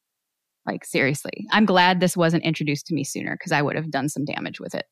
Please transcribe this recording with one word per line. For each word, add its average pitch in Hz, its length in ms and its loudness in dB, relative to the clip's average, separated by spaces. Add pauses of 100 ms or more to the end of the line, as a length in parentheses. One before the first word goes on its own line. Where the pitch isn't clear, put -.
(680)
like, - 180 -6
seriously, - 680 -2
I'm 214 140 4
glad 185 360 6
this 175 140 2
wasn't 170 300 2
introduced 151 440 -2
to 170 60 -2
me 143 100 -2
sooner, - 340 -6
'cause 175 140 -6
I 147 100 2
would 143 140 0
have 160 140 -6
done 139 200 -2
some 147 160 -4
damage - 340 -8
with - 140 -10
it - 180 -6